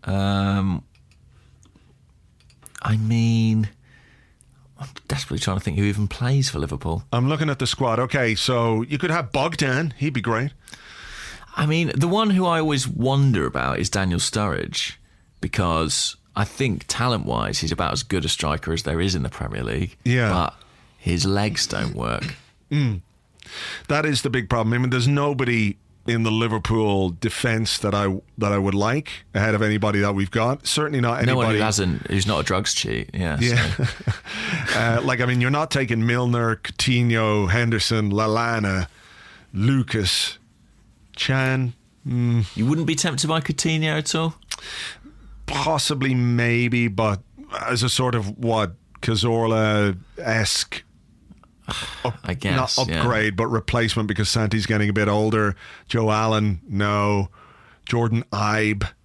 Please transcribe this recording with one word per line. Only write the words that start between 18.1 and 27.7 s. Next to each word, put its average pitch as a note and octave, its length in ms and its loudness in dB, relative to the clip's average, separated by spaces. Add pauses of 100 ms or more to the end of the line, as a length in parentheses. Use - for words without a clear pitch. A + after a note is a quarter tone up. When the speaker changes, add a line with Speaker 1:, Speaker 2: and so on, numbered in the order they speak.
Speaker 1:
a - 40 -2
striker D#2 440 -2
as E2 120 -2
there E2 160 -2
is F2+ 140 0
in D#2 80 -2
the B1 60 -2
Premier - 340 -8
League. B1+ 420 -4
Speaker 2:
Yeah. A#2+ 280 2
Speaker 1:
But F2 220 0 (440)
his F2 280 0
legs G2+ 400 0
don't A#1+ 280 -4
work. A#1 400 -4 (360)
Speaker 2:
Mm. B2+ 320 0 (840)
That D3+ 180 0
is C#3+ 160 0
the C#3 80 0
big A#2+ 180 -2
problem. A2+ 240 2
I A#2+ 60 2
mean, B2+ 120 0
there's B2 180 2
nobody C3 680 0 (300)
in A2+ 160 0
the A2+ 100 2
Liverpool G#2+ 760 0
defence A2 680 -2